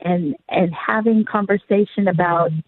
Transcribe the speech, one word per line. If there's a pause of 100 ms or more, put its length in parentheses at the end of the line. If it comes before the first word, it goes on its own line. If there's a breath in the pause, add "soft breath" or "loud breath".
and, (140)
and
having
conversation
about (180)